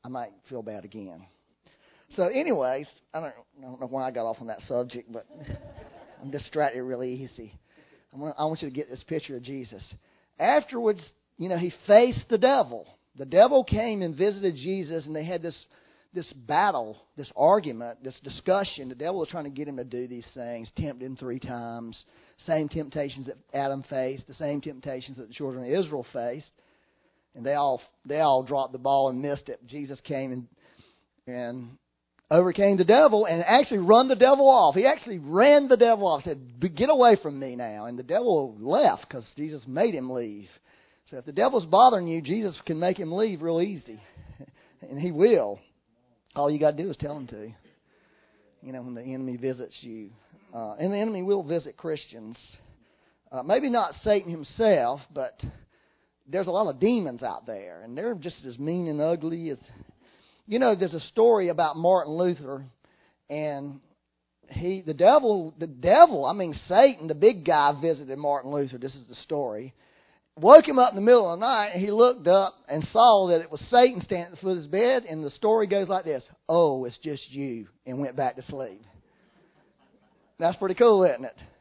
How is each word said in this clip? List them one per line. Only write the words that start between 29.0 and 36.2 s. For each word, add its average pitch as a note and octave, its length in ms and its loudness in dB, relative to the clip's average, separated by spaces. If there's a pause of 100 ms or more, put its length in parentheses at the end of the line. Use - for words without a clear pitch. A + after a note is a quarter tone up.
and B2+ 100 -6
missed C#3+ 300 -8
it. A#2+ 160 -14
Jesus C#3 340 -14
came C3+ 320 -8
and, B2 160 -12 (800)
and B2 520 -12 (520)
overcame F3+ 480 4
the F3+ 60 4
devil A3 420 6
and E3+ 180 -2
actually A3+ 360 4
run A3 280 6
the C4 80 2
devil C4+ 320 8
off. G3 260 8
He G3 120 2
actually C4+ 320 0
ran A#3+ 500 6
the B3+ 80 6
devil A3 320 4
off, D3 140 0